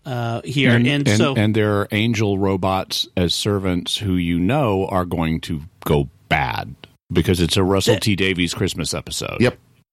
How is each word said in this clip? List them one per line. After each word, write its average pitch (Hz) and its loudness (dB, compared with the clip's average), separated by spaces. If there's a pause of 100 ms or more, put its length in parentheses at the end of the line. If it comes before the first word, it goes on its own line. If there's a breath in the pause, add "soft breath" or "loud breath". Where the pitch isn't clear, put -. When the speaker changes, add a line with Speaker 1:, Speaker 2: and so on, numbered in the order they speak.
Speaker 1:
uh, 117 -4
here. 127 2
Speaker 2:
And, 120 4
Speaker 1:
And 143 0
Speaker 2:
and, 104 4
Speaker 1:
so 143 4
Speaker 2:
and 107 2
there 104 2
are 101 -2
angel 107 0
robots 95 -2 (100)
as 90 2
servants 95 -2
who 95 0
you 85 0
know 101 0
are 90 0
going 82 -2
to 78 -6 (220)
go 71 2 (200)
bad 69 -2 (380)
because 120 2
it's 82 2
a 98 2
Russell 95 2
Speaker 1:
The - -4
Speaker 2:
T 104 0
Davies 90 0
Christmas 87 -4
episode. - -8
Speaker 3:
Yep. 120 2 (360)